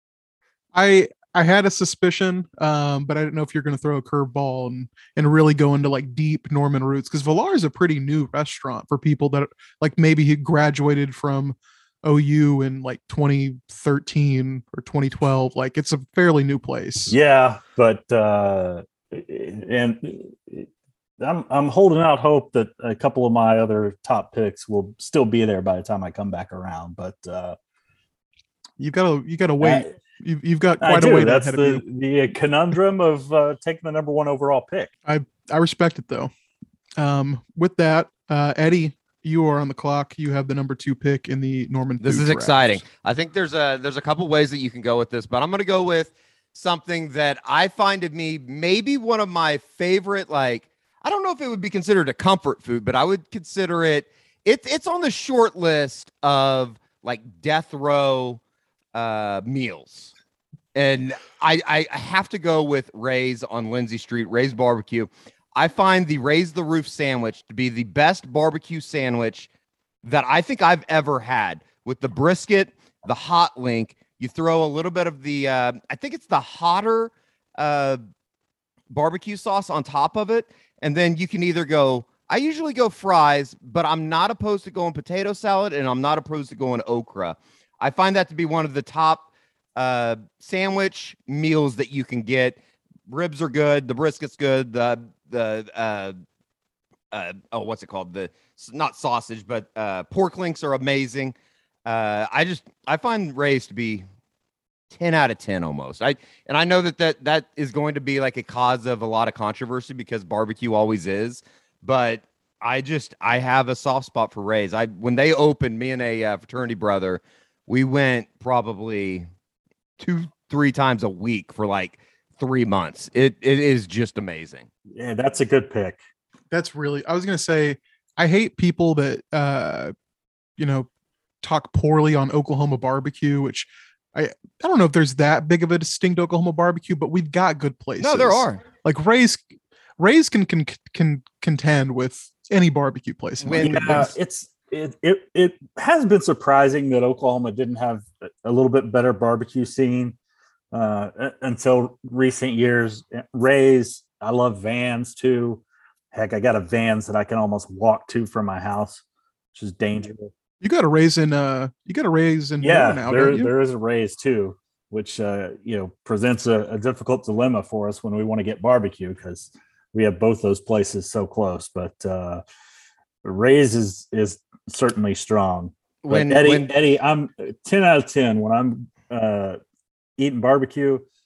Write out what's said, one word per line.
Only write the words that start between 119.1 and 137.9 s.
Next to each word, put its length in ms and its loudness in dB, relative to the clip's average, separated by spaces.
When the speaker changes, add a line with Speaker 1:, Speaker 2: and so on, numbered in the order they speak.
Speaker 3:
two, 260 -4
three 220 2
times 320 0
a 40 -2
week 440 -6
for, 140 -4
like, 320 -4
three 260 0
months. 500 -4
It, 260 4
it 200 2
is 260 2
just 320 -4
amazing. 520 -12
Speaker 2:
Yeah, 300 -12
that's 260 0
a 60 0
good 240 2
pick. 280 -6
Speaker 1:
That's 240 -4
really, 320 -6
I 80 -4
was 100 -4
gonna 140 -4
say, 400 0
I 100 2
hate 300 2
people 400 2
that, 260 -2
uh, 600 -4
you 100 -4
know, 220 -2
talk 320 -2
poorly 420 4
on 180 2
Oklahoma 460 0
barbecue, 640 -2
which 260 -4
I, 100 -2
I 40 -2
don't 180 2
know 60 8
if 80 4
there's 240 2
that 300 2
big 160 2
of 80 0
a 80 2
distinct 400 -2
Oklahoma 340 0
barbecue, 440 0
but 140 -4
we've 200 -2
got 280 0
good 200 -4
places. 260 -6